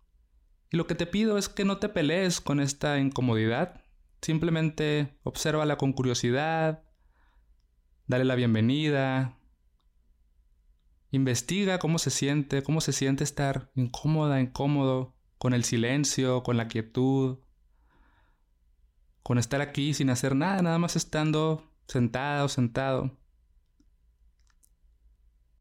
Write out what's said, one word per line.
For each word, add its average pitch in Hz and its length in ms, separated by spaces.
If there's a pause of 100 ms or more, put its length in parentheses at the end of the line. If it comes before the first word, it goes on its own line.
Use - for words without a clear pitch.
(680)
Y 165 80
lo 165 80
que 170 80
te 170 140
pido 208 320
es 196 100
que 202 160
no 196 140
te 202 100
pelees 175 500
con 143 200
esta 143 400
incomodidad. 127 840 (400)
Simplemente 156 1000
obsérvala 151 540
con 139 140
curiosidad, 139 920 (1200)
dale 127 200
la 131 100
bienvenida, 131 1040 (1700)
investiga 170 680
cómo 165 180
se 143 120
siente, 139 520
cómo 156 200
se 147 100
siente 135 320
estar 139 520
incómoda, 143 680
incómodo 135 720 (220)
con 127 160
el 120 100
silencio, 127 800
con 120 140
la 113 100
quietud, 127 680 (1900)
con 123 140
estar 139 240
aquí 143 320
sin 139 160
hacer 131 260
nada, 185 260
nada 165 160
más 170 200
estando 156 720 (160)
sentada 135 560
o 139 60
sentado. 135 680 (2500)